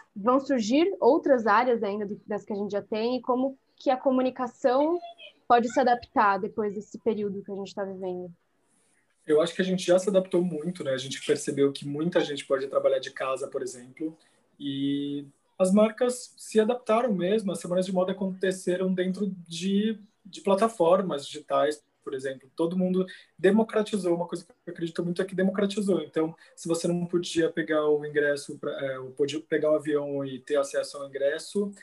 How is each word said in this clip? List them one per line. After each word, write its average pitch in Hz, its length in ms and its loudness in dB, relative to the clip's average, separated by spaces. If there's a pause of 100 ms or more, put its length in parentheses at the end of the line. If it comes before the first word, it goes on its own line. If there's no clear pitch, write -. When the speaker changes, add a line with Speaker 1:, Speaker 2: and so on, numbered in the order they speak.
(140)
Speaker 1:
vão 240 260 2
surgir 277 600 2
outras 254 460 4
áreas 226 360 4
ainda 208 240 -4
do, 202 200 -10
das 208 180 -6
que - 80 -8
a 202 40 -4
gente 196 160 -4
já 202 100 -2
tem? 226 340 -2
E 247 60 -6
como 262 340 -2 (200)
que - 120 -4
a 262 80 4
comunicação 262 1000 0 (500)
pode 240 240 6
se 294 80 2
adaptar 240 580 2
depois 208 360 -4
desse 214 240 -12
período 202 440 -2
que 202 100 -12
a 196 40 -8
gente 190 180 -10
tá 202 100 -6
vivendo? 185 460 -8 (960)
Speaker 2:
Eu 156 140 6
acho 170 140 0
que 190 80 0
a - 20 4
gente 185 220 -2
já 180 120 6
se 185 100 0
adaptou 185 340 2
muito, 165 400 -4
né? 135 100 -2
A 131 60 -2
gente 135 260 -8
percebeu 139 480 2
que 143 140 -10
muita 160 340 0
gente 147 240 -4
pode 139 220 -2
trabalhar 139 320 2
de 131 120 -8
casa, 135 380 -4
por 135 140 -6
exemplo, 127 540 -10 (420)
e 143 680 -4 (340)
as 185 140 4
marcas 220 640 2
se - 240 0
adaptaram 226 540 2
mesmo. 190 360 0
As 160 80 -4
semanas 180 280 -2
de 190 60 -6
moda 185 200 0
aconteceram 185 800 -2
dentro 185 400 -2 (160)
de, 196 500 0 (260)
de - 180 -18
plataformas 190 840 2
digitais, 143 560 -2 (200)
por 143 100 -10
exemplo. 131 420 -8
Todo 170 220 -2
mundo 185 300 0 (320)
democratizou, 208 760 2
uma 175 120 -2
coisa - 180 -10
que - 80 -20 (140)
eu 175 60 -12
acredito 170 300 -6
muito 175 200 -2
é - 20 2
que 190 100 -10
democratizou. 196 680 0
Então, 160 320 -2 (200)
se - 140 -10
você 165 180 -2
não 175 200 0
podia 170 420 0
pegar 151 400 0
o 147 160 2
ingresso, 147 540 -2
pra, 143 140 -6
é, 135 260 -6
ou 131 140 -12
podia 143 280 -2
pegar 151 300 0
um 156 60 4
avião 143 480 -2
e 131 140 -8
ter 143 180 -2
acesso 139 420 -2
ao 139 100 -10
ingresso 156 600 -2 (120)